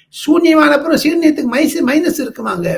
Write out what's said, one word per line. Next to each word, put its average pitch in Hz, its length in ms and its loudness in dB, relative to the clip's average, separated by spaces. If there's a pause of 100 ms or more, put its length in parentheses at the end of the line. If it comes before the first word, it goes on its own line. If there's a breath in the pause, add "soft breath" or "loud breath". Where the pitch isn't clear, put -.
சூன்யமான 311 680 2
அப்புறம் 294 280 0
சீனியத்துக்கு 302 500 0
மைஸ்-, 311 320 0
மைனஸ் 302 360 0
இருக்குமாங்க 214 460 -6 (100)